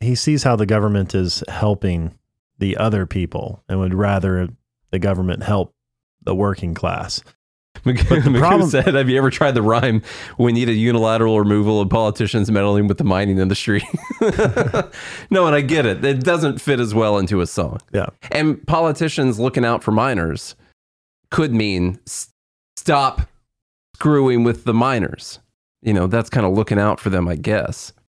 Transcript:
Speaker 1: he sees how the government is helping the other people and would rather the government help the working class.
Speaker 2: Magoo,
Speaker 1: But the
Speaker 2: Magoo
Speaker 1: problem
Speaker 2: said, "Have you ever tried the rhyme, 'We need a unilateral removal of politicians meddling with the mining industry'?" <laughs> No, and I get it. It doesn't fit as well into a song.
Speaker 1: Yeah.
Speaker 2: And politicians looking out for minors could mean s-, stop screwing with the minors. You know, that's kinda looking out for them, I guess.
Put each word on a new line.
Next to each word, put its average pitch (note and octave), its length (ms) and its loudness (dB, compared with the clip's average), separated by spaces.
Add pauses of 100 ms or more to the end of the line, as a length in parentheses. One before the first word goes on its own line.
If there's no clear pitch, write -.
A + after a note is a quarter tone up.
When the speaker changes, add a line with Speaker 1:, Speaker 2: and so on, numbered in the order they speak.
Speaker 1:
he A#2 140 0
sees D3 280 0
how B2 140 2
the G#2+ 100 0
government G2+ 480 0
is F#2 340 -2
helping F#2 680 -2 (440)
the G2 180 -2
other G#2 300 -2
people - 640 -6
and F#2+ 120 -4
would F#2 140 -2
rather F#2+ 540 0 (420)
the - 80 -4
government F#2 440 -2
help G2+ 320 -2 (480)
the G2 120 -4
working F#2 400 -2
class. - 480 -6 (600)
Speaker 2:
Magoo, B2+ 240 2
Speaker 1:
But D#3 140 4
the C3 80 4
Speaker 2:
Magoo B2 80 2
Speaker 1:
problem F3+ 320 4
Speaker 2:
said, C3+ 240 2
"Have C3+ 140 2
you B2+ 100 2
ever C3+ 120 2
tried C#3+ 220 0
the A#2+ 100 2
rhyme, A2+ 400 2 (360)
'We A#2+ 140 4
need A#2 160 0
a A#2 60 0
unilateral A2+ 680 2
removal G#2 400 4
of G2+ 100 0
politicians G#2+ 600 0
meddling G#2 360 2
with G2 120 0
the E3 60 -2
mining G2 340 2
industry'?" G2 440 0 (380)
<laughs> A3+ 80 2 (1000)
No, F#3 160 4
and D3 100 4
I D3 60 2
get C#3 240 2
it. G2 180 -2
It C3+ 180 0
doesn't D#3 380 0
fit C#3 180 0
as A#2 160 -2
well G#2+ 240 2
into F#2+ 220 0
a F2 60 0
song. - 340 -6 (120)
Speaker 1:
Yeah. G2 140 -2 (240)
Speaker 2:
And D#3 360 -2
politicians D#3 720 0
looking B2+ 240 0
out A#2 180 0
for - 80 -2
minors G#2+ 640 -2 (760)
could D#3 240 0
mean F#2+ 520 0
s-, - 220 -12 (480)
stop C#3+ 460 0 (720)
screwing C3+ 480 4
with A#2 200 0
the A#2 100 0
minors. A#2 680 -2 (400)
You A2 140 0
know, F#2 120 2
that's A2 240 -2
kinda G#2 200 2
looking G2+ 280 0
out G#2 220 0
for G2+ 100 -2
them, F2+ 160 0
I F2 100 -2
guess. - 560 -4 (200)